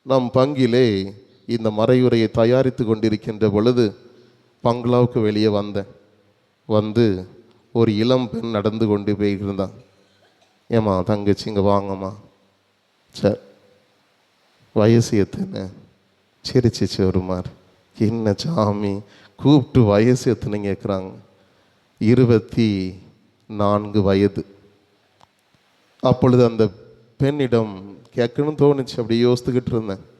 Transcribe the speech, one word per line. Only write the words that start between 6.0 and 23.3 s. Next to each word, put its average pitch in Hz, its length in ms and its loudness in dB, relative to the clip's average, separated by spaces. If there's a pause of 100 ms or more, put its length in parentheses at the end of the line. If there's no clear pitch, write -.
வந்து 107 640 0 (440)
ஒரு 110 260 0
இளம் 123 320 0
பெண் 117 200 -8
நடந்து 110 380 -2
கொண்டு 104 260 -2
போயிருந்தான். 98 580 -4 (960)
"ஏம்மா 104 340 0
தங்கச்சி, 101 480 -2
இங்க 101 120 -2
வாங்கம்மா." 98 520 -2 (1000)
"சரி, 104 220 0 (1400)
வயசு 113 440 4
எத்தனை?" 98 500 -4 (840)
சிரிச்சிச்சு 110 540 0
ஒரு 92 140 0
மாதிரி. 90 300 -8 (500)
"என்ன 110 380 0
சாமி 104 640 -2 (360)
கூப்பிட்டு 131 520 4
வயசு 117 440 2
எத்தனை 104 360 -4
கேட்குறாங்க?" 95 440 -6 (880)
"இருபத்தி 110 960 2 (540)